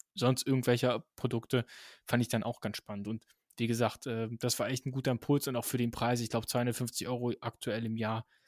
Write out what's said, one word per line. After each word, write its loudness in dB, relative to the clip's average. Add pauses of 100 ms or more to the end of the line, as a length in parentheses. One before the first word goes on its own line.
(160)
sonst 2
irgendwelcher 4 (100)
Produkte, 0 (400)
fand 2
ich 2
dann 2
auch -6
ganz -4
spannend. -8
Und -6 (320)
wie 2
gesagt, 0
äh, -2 (120)
das 0
war 0
echt -4
ein -2
guter 0
Impuls 2
und -4
auch 0
für -2
den 2
Preis, 2
ich -4
glaub, -2
zweihundertfünfzig -2
Euro 0
aktuell -4
im -2
Jahr, -2 (220)